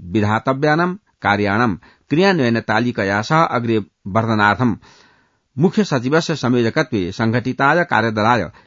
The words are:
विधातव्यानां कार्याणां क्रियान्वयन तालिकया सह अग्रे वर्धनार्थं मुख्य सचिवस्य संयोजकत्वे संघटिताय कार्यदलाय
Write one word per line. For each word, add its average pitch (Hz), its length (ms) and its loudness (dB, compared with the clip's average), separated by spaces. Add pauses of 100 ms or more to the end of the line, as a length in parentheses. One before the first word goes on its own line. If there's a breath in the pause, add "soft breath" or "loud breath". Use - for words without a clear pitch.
विधातव्यानां 135 920 0 (280)
कार्याणां 107 540 0 (340 soft breath)
क्रियान्वयन 143 500 2
तालिकया 107 640 -2
सह 160 200 2
अग्रे 117 420 0 (220)
वर्धनार्थं 107 680 0 (840 soft breath)
मुख्य 190 260 2
सचिवस्य 151 520 -2
संयोजकत्वे 113 760 -2
संघटिताय 127 720 0
कार्यदलाय 110 640 0 (160 soft breath)